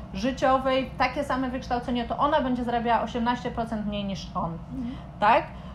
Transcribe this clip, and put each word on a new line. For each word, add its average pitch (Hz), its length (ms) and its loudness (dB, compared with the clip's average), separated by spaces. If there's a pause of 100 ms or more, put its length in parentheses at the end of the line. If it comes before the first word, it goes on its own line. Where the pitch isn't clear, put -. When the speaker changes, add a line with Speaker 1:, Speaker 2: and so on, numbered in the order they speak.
(140)
Speaker 1:
życiowej, 262 840 2
takie 269 260 2
same 262 260 0
wykształcenie, 247 560 -2
to - 120 -4
ona 294 240 4
będzie 247 220 0
zarabiała 233 380 2
osiemnaście 240 500 -2
procent 226 360 -4
mniej 208 180 -4
niż 190 300 -6
on, 165 220 -4 (200)
Speaker 2:
Mhm. 254 180 -6 (240)
Speaker 1:
tak? 233 240 6 (320)